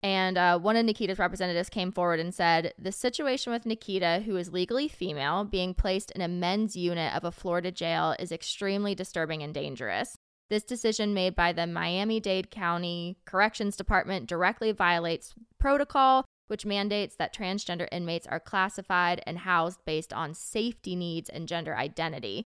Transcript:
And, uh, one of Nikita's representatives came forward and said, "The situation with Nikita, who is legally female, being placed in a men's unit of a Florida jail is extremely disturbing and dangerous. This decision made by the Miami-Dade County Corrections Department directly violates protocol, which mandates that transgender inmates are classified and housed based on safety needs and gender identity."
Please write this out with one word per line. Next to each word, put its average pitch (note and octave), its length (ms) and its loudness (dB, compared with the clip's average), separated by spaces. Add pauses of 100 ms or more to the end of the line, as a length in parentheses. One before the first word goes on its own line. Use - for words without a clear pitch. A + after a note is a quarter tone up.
And, F#3+ 340 2
uh, F3 220 6
one G#3 160 4
of A#3 100 6
Nikita's G#3 320 0
representatives F3+ 520 0
came F#3 220 -2
forward F3 280 2
and F3 140 -2
said, E3+ 440 4
"The F#3+ 140 -6
situation B3+ 600 -2
with A#3 140 -2
Nikita, F#3+ 600 0
who G#3+ 120 -2
is F3 160 -4
legally A#3 340 0
female, E3 580 -2
being F#3 280 -2
placed F#3+ 380 0
in F#3+ 100 -6
a F3 60 -2
men's F3+ 480 0
unit F3 400 0
of - 80 -2
a E3+ 80 -2
Florida F3 400 -2
jail E3 480 0
is F3 120 -6
extremely G3 640 -2
disturbing E3 480 -4
and D3 120 -8
dangerous. C3 600 -4 (340)
This G#3+ 140 0
decision A3 520 0
made F#3 200 2
by F3 180 4
the E3+ 120 0
Miami-Dade F#3 880 0
County F3 720 -4
Corrections G3+ 500 2
Department F#3+ 520 0
directly F#3+ 440 2
violates E3+ 600 2 (240)
protocol, C#4 680 6 (220)
which G#3+ 180 -6
mandates G3+ 500 0
that - 200 -4
transgender F#3 560 -4
inmates E3+ 360 -4
are E3 120 -4
classified F#3 840 0
and E3 140 -6
housed F3 460 2
based D#3 280 -2
on D3+ 200 -4
safety A3 600 -4
needs E3+ 340 -4
and E3 180 -8
gender E3 280 -4
identity." B2 760 -4